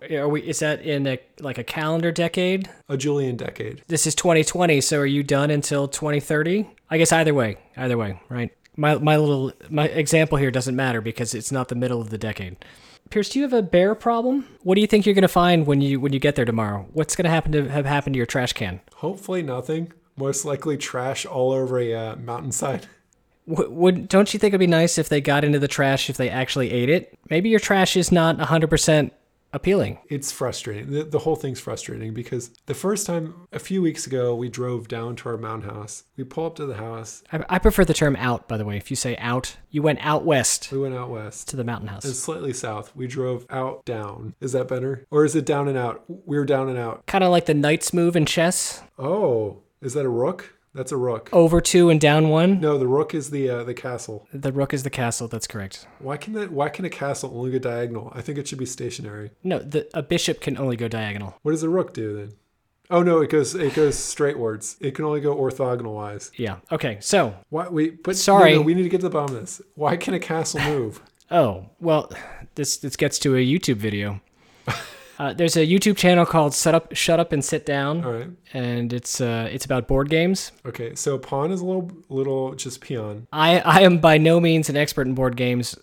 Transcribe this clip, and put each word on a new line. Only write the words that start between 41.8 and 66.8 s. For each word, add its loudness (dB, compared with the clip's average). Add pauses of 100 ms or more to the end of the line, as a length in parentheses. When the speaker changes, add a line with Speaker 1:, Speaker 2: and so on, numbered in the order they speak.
Speaker 1:
house. -12
Speaker 2:
And -6
slightly -6
south. -8
We -8
drove -4
out -6
down. -10
Is -6
that -2
better? -4
Or 6
is 2
it 0
down 0
and -2
out? -4
We're -4
down 0
and -4
out. -8
Speaker 1:
Kinda 4
like 4
the 4
knight's 2
move 2
in 6
chess. 0 (160)
Speaker 2:
Oh, 0 (200)
is -6
that 0
a 0
rook? -2 (180)
That's -8
a -2
rook. -2
Speaker 1:
Over 8
two 6
and 6
down 6
one? 4
Speaker 2:
No, 2
the 2
rook 2
is -6
the, -2
uh, -4
the -8
castle. -10
Speaker 1:
The -6
rook -2
is -4
the -6
castle, -4
that's -8
correct. -12 (140)
Speaker 2:
Why -8
can -12
that, -6
why 0
can -8
a -6
castle -6
only -6
go -2
diagonal? -6
I -10
think -8
it -8
should -10
be -6
stationary. -12 (100)
Speaker 1:
No, -2
the, -4
a -6
bishop -2
can -6
only -2
go -4
diagonal. -8
Speaker 2:
What 0
does -2
a -2
rook 0
do -6
then? -14 (540)
Oh 4
no, 6
it 2
goes, 2
it 0
goes 4
straightwards. -4
It -4
can -4
only 0
go 0
orthogonal -2
wise. -10
Speaker 1:
Yeah. -6 (120)
Okay. -4